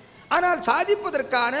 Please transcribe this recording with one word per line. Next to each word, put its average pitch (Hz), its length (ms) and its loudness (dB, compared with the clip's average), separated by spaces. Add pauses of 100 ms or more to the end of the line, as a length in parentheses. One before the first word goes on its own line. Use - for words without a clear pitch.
(280)
ஆனால் 349 320 2
சாதிப்பதற்கான 294 1000 0